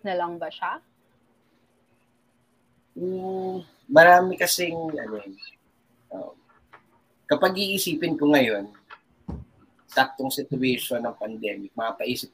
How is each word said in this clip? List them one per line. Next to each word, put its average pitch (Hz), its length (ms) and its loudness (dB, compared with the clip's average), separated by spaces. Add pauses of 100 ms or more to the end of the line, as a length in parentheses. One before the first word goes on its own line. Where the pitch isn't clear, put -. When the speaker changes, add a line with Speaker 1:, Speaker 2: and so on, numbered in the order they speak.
Speaker 1:
na 196 140 -4
lang 170 220 -4
ba 165 120 -8
siya? 190 320 -8 (2250)
Speaker 2:
Mm, 185 680 -6 (240)
marami 180 540 8
kasing, 175 340 -2 (220)
ano, 110 240 -8 (920)
um, - 260 -14 (920)
kapag 185 260 2
iisipin 185 640 -2
ko 147 160 2
ngayon, 110 400 2 (1120)
saktong 131 460 -2
situation 127 720 -2
ng 120 120 -6
pandemic, 107 600 -10
mapaisip 113 600 -6